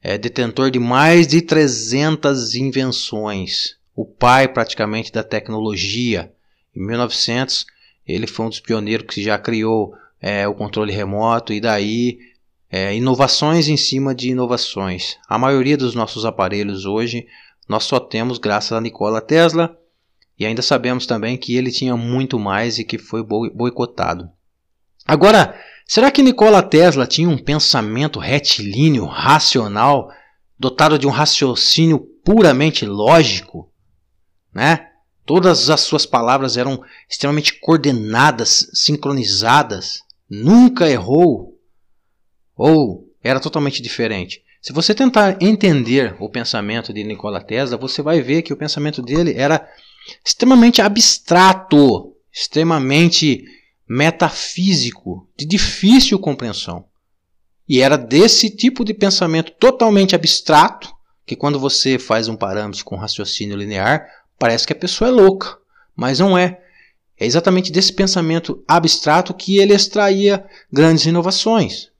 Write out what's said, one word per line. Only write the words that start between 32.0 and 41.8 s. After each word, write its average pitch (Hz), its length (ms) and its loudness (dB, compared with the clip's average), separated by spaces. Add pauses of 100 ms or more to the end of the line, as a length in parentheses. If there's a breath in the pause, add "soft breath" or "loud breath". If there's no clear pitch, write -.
puramente 156 600 4
lógico, 107 840 0 (840)
né? 151 340 0 (360)
Todas 170 460 2
as 147 120 2
suas - 220 -2
palavras 123 520 0
eram 127 260 -4 (260 loud breath)
extremamente 147 520 -4
coordenadas, 127 1120 0
sincronizadas, 117 1300 -2 (280)
nunca 180 600 4
errou, 127 680 0 (1000)